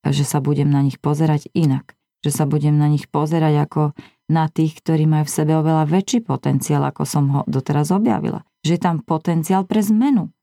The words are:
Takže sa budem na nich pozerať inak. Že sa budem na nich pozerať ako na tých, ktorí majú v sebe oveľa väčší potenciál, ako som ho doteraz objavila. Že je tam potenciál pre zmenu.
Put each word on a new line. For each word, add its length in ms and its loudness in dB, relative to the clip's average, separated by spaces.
Takže 200 0
sa 200 -4
budem 240 0
na 160 2
nich 160 -4
pozerať 560 0
inak. 400 -2
Že 80 -2
sa 160 -2
budem 300 2
na 100 4
nich 240 0
pozerať 560 0
ako 300 -4
na 160 2
tých, 320 -2
ktorí 300 0
majú 180 0
v 80 -8
sebe 240 0
oveľa 300 0
väčší 340 0
potenciál, 640 -2
ako 160 -6
som 300 -2
ho 160 0
doteraz 420 -2
objavila. 560 -2
Že 140 0
je 60 -6
tam 200 0
potenciál 640 -2
pre 160 0
zmenu. 480 2